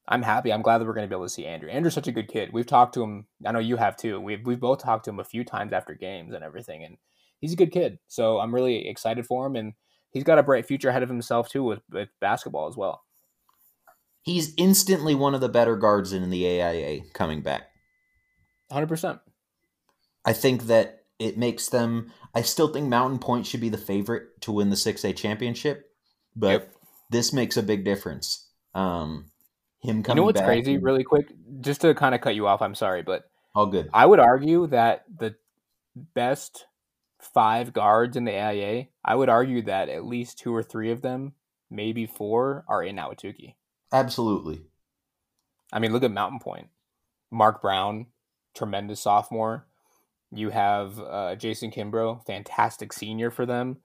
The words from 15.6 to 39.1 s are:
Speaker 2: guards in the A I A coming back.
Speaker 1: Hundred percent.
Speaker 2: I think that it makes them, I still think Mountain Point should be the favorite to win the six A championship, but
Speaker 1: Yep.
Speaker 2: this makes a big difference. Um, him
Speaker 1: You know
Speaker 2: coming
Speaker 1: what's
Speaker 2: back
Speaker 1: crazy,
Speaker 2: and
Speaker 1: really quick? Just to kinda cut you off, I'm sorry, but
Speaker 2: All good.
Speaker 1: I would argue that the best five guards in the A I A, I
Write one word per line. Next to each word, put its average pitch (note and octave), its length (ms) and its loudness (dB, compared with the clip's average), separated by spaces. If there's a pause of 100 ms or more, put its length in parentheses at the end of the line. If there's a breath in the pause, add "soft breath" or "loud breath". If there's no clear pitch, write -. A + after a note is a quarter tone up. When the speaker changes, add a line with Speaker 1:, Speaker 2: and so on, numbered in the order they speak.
Speaker 2:
guards G2+ 360 4
in F#2 180 -2
the F2+ 160 0
A F2 160 2
I E2+ 100 0
A D2+ 400 -6
coming D#2 300 -4
back. C#2+ 200 -6 (1080)
Speaker 1:
Hundred D3 180 -4
percent. E3 320 -6 (1040)
Speaker 2:
I A2+ 80 2
think B2 320 2
that A2+ 400 2 (160)
it A2 180 -4
makes A#2+ 300 -2
them, A#2 440 -2 (220 loud breath)
I A#2+ 80 2
still D#3 260 2
think C#3+ 200 -2
Mountain B2+ 320 2
Point A#2+ 260 -2
should A#2+ 140 -6
be A#2 80 -2
the G#2+ 100 -4
favorite G2+ 640 -4
to A2+ 100 -6
win G#2 180 2
the G2 60 2
six G#2 280 -2
A G2 80 0
championship, A#2+ 800 -4 (440)
but G#2 160 2
Speaker 1:
Yep. G#2 220 0 (380)
Speaker 2:
this A#2 220 0
makes A#2+ 240 0
a A#2 60 2
big G2+ 220 0
difference. - 640 -4 (260)
Um, D#2+ 560 -4 (500)
him A2+ 180 -2
Speaker 1:
You - 0 -
know G#2+ 40 -2
Speaker 2:
coming C3+ 220 2
Speaker 1:
what's G#3 160 4
Speaker 2:
back F#2 80 2
Speaker 1:
crazy, B2 260 2
Speaker 2:
and C#3 80 -2
Speaker 1:
really C3 220 2
quick? D3 280 2 (280)
Just C#3+ 220 -2
to D#3 120 6
kinda C3 240 2
cut A#2 160 0
you G#2 140 0
off, G2 120 4
I'm G2+ 140 -2
sorry, F#2 280 0
but F2+ 280 -4 (240)
Speaker 2:
All G#2 120 4
good. F#2 280 -2
Speaker 1:
I A#2 100 10
would F#3 140 12
argue C#3+ 480 6
that A#2 380 2 (120)
the A2 200 -6 (580)
best B2+ 720 -4 (540)
five A#2 520 2
guards A2+ 440 4
in B2 80 -4
the A2+ 80 -2
A G2 80 -2
I G#2+ 120 -2
A, G#2 380 -4 (140)
I A2 100 2